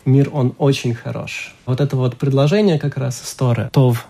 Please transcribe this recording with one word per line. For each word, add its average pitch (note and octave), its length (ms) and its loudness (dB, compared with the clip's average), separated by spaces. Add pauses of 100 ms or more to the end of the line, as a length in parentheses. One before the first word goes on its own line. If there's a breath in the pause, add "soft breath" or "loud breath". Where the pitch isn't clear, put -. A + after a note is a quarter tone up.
мир, C#3 280 4
он B2+ 240 0
очень C3+ 380 0
хорош. - 580 -12 (140)
Вот B2+ 120 -2
это C#3 160 -2
вот B2+ 220 -2
предложение D3 600 2
как C#3+ 180 -4
раз B2+ 260 -6
из - 120 -14
Торы, A#2+ 360 0
Тов B2 380 2